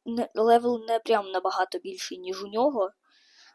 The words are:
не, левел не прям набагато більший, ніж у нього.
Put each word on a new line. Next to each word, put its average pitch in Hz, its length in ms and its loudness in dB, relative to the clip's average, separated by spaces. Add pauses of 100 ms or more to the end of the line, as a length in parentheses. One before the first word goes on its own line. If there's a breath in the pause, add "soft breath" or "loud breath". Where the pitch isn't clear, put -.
не, 233 300 -4
левел 233 540 4
не 226 100 2
прям 208 320 0
набагато 185 480 -2
більший, 185 400 -10
ніж 185 260 -8
у 202 40 -12
нього. 220 420 0 (640 soft breath)